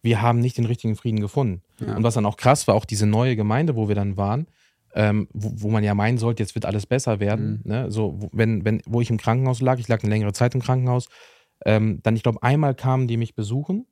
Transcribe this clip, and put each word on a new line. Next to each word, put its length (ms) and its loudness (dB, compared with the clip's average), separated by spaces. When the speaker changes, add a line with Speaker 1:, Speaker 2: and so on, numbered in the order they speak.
Speaker 1:
wir 200 2
haben 160 4
nicht 180 0
den 100 0
richtigen 280 -2
Frieden 260 -2
gefunden. 420 -2
Speaker 2:
Ja. 160 -6
Speaker 1:
Und 80 0
was 100 2
dann 120 0
auch 100 -2
krass 320 4
war, 80 4
auch 80 0
diese 240 -2
neue 260 2
Gemeinde, 400 0
wo 140 -2
wir 80 0
dann 200 -2
waren, 300 -2
ähm, 380 2
wo, 240 -6
wo 120 -4
man 140 2
ja 140 0
meinen 200 2
sollte, 280 0
jetzt 100 -10
wird 100 -4
alles 220 -2
besser 320 0
werden, 460 -2
Speaker 2:
Mhm. 60 -8
Speaker 1:
ne? 200 -4
So, 280 -2
wo, 140 -8
wenn, 320 0
wenn, 220 0
wo 140 -2
ich 100 -2
im 80 0
Krankenhaus 420 0
lag, 200 2
ich 80 -10
lag 160 2
eine 60 0
längere 220 0
Zeit 220 0
im 80 -2
Krankenhaus, 460 0
ähm, 400 2
dann, 120 4
ich 60 -4
glaub, 220 0
einmal 300 2
kamen 340 0
die 80 -2
mich 180 -4
besuchen 580 -4